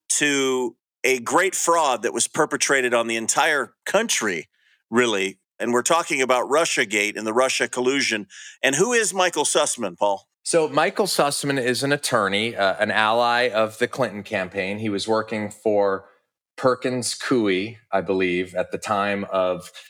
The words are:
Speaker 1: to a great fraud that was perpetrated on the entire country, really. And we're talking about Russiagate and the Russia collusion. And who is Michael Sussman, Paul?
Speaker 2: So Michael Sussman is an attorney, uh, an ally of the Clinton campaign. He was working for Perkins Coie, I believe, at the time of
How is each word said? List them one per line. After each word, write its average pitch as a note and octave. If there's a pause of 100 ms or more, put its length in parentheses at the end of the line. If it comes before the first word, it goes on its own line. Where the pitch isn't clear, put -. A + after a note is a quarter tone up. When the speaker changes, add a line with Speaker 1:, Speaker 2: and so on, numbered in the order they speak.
(100)
Speaker 1:
to C3+ (260)
a C3
great D#3+
fraud D3+
that A#2
was A#2
perpetrated C#3
on A#2
the A2+
entire C#3 (140)
country, A2 (420)
really. G#2+ (200)
And A2+
we're A#2+
talking E3
about B2+
Russiagate A2
and G#2+
the A2
Russia B2+
collusion. B2+ (360)
And C3+
who G3+
is G#3+
Michael F3+
Sussman, A#2+
Paul? G2+ (140)
Speaker 2:
So D#3+
Michael E3+
Sussman C#3+
is B2
an C#3
attorney, A2
uh, F#2+
an G#2+
ally A#2+
of G#2+
the A#2+
Clinton G#2
campaign. G2
He A2
was G2
working A2
for G2+ (520)
Perkins B2
Coie, G#2+ (120)
I G2
believe, F#2
at F2+
the G2+
time G2+
of F#2 (180)